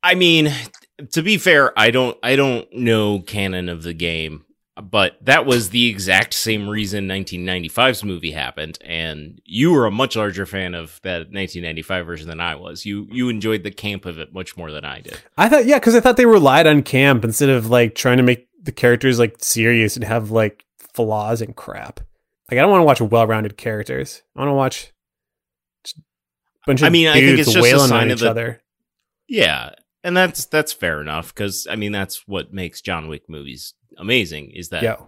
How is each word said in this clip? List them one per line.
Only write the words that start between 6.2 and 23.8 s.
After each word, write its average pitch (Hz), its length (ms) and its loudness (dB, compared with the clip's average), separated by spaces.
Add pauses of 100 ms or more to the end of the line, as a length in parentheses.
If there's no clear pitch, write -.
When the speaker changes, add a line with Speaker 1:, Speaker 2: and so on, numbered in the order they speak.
Speaker 1:
same 104 340 -4
reason 101 380 -6
nineteen 92 380 -8
ninety-five's 92 580 -2
movie 85 280 -8
happened, 78 540 -10
and 80 580 -10
you 139 280 0
were 127 160 4
a 101 40 0
much 117 240 -4
larger 101 300 -4
fan 92 300 -8
of 82 260 -16
that 85 300 -8
nineteen 92 320 -10
ninety-five 82 420 -8
version 80 240 -14
than 82 100 -14
I 85 160 -6
was. 82 300 -16
You, 101 260 -10
you 123 160 -4
enjoyed 110 360 -4
the 101 80 -10
camp 101 340 -10
of 82 140 -12
it 73 140 -16
much 92 220 -14
more 82 160 -14
than 76 140 -14
I 67 160 -14
did. - 160 -18 (180)
Speaker 2:
I 208 140 2
thought, 254 160 6
yeah, 277 140 4
'cause 226 160 4
I 233 40 8
thought 254 160 4
they 247 120 6
relied 160 400 6
on 147 160 6
camp 131 420 2
instead 135 240 0
of, 117 220 0
like, 120 240 4
trying 127 220 2
to 127 60 4
make 123 240 0 (140)
the - 100 -12
characters, 123 460 2
like, 117 220 0
serious 113 560 0
and 120 100 -8
have, 110 240 -4
like, 110 340 -2 (300)
flaws 110 480 -4
and - 140 -12
crap. - 440 -16 (520)
Like, 123 80 0
I - 20 4
don't 185 100 4
wanna 185 120 6
watch 139 180 6
well-rounded 110 560 0
characters. 123 640 -8 (140)